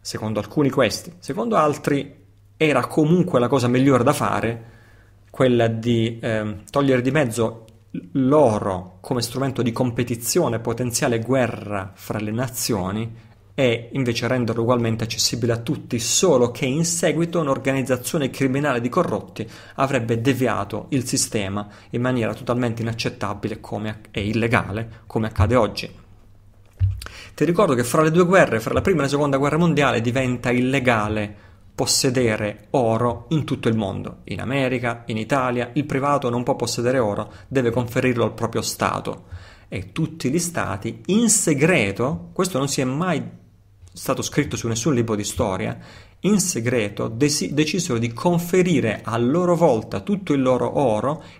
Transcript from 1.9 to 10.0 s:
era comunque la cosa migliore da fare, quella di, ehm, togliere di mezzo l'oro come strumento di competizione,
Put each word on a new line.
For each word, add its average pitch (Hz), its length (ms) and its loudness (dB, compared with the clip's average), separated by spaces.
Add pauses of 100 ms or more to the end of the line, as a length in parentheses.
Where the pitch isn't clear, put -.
era 139 300 2
comunque 160 540 4
la 120 80 2
cosa 123 200 2
migliore 127 360 4
da 139 80 4
fare, 107 520 -2 (680)
quella 123 360 4
di, 113 540 0
ehm, 107 480 -4
togliere 135 320 4
di 127 100 0
mezzo 120 540 0 (480)
l'oro 113 880 2
come 123 220 -2
strumento 127 400 -4
di 120 100 0
competizione, 120 880 0